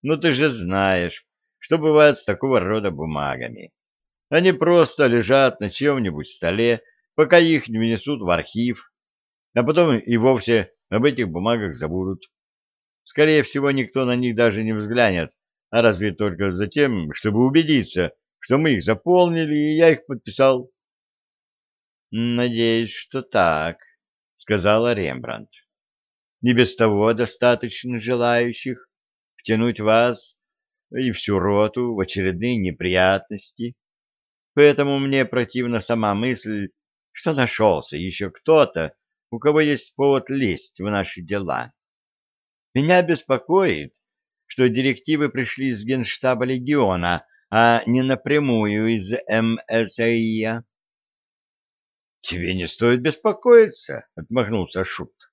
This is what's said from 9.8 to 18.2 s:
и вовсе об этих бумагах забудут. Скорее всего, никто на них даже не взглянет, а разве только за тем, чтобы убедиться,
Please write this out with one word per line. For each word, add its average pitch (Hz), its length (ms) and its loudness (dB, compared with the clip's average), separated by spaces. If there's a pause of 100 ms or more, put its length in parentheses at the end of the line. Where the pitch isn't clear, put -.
и 117 200 0
вовсе 117 540 2 (180)
об 110 160 0
этих 120 240 0
бумагах 98 460 -4
забудут. 92 480 -6 (800)
Скорее 151 400 2
всего, 139 280 -2
никто 131 340 -2
на 123 100 0
них 123 200 -2
даже 110 280 2
не 110 100 -2
взглянет, 107 580 0 (380)
а 117 120 2
разве 104 300 2
только 98 420 -4
за 98 140 -4
тем, 104 460 -2
чтобы 107 320 0
убедиться, 135 680 2 (260)